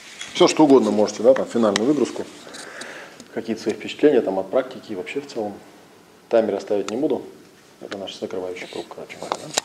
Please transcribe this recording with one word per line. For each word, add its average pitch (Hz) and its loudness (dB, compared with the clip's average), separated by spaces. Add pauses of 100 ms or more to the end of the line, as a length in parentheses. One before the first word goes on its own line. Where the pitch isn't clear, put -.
(340)
все, 170 6
что 160 6
угодно 120 8
можете, 104 0
да, 131 8
там, - 2
финальную 110 2
выгрузку. 135 0 (1080)
Какие-то 110 -6
свои 107 0
впечатления 131 2
там 95 -2
от - -4
практики 117 -4
и 104 -8
вообще 92 -6
в 143 -12
целом. 104 -6 (760)
Таймер 107 2
оставить 98 -2
не 113 -4
буду. 139 -2 (580)
Это - -12
наш 95 -12
закрывающий 92 -8
круг, - -10
короче - -16
говоря, - -6
да? 151 -12 (160)